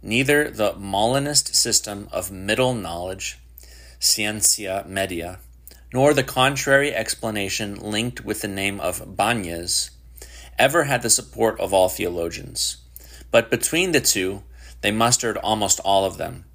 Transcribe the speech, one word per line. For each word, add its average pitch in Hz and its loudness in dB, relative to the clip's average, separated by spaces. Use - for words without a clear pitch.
neither 139 2
the 107 0
Molinist 117 0
system 104 -2
of 92 -6
middle 104 0
knowledge, 92 -8
scientia 104 0
media, 92 -4
nor 139 6
the 135 4
contrary 139 2
explanation 104 -4
linked 110 -4
with - -4
the 107 -4
name 98 -2
of 90 -4
Bañez, 95 -2
ever 139 4
had 131 0
the 117 0
support - 0
of 92 -2
all 92 6
theologians. - -4
But 117 4
between 170 0
the 139 4
two, 98 -2
they 104 0
mustered 113 2
almost 104 0
all 98 4
of 90 -2
them. 82 -10